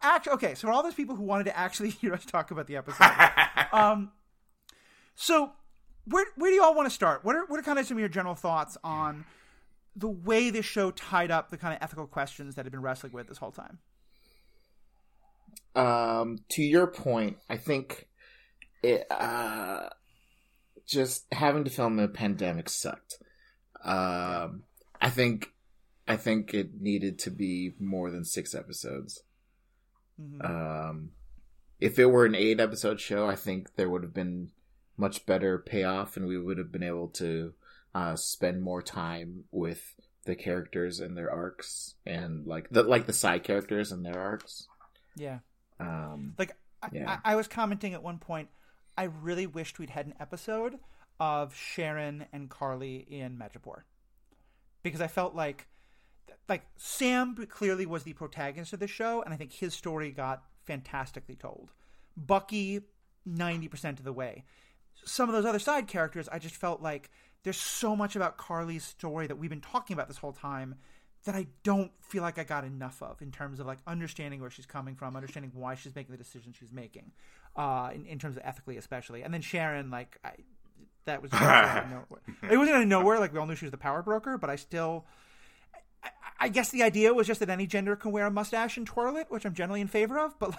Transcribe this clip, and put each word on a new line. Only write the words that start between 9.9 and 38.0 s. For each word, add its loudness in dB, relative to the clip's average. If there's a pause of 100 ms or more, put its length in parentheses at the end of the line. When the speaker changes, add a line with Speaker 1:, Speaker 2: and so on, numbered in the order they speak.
Speaker 1:
the -2
way 4
this 0
show 2
tied 2
up 0
the -10
kinda -6
ethical -8
questions -6
that -8
have -12
been -10
wrestling -6
with -12
this -16
whole -10
time? -16 (2000)
Speaker 3:
Um, 4 (100)
to 2
your 8
point, 2 (120)
I -2
think -2 (760)
it, 4
uh, -2 (960)
just 0
having 4
to -2
film 2
in 6
a 4
pandemic -2
sucked. -6 (680)
Um, -2 (380)
I 4
think, 2 (540)
I 2
think 0
it -2
needed 0
to -6
be -2
more -2
than -6
six -6
episodes. -10 (1000)
Speaker 1:
Mm-hmm. -10
Speaker 3:
Um, -6 (680)
if 2
it 12
were 10
an 6
eight 6
episode 2
show, 0
I 2
think -6
there 2
would -2
have -10
been -4 (480)
much -2
better 4
payoff, -2
and -4
we -2
would -4
have -6
been -4
able -4
to, -2 (420)
uh, -2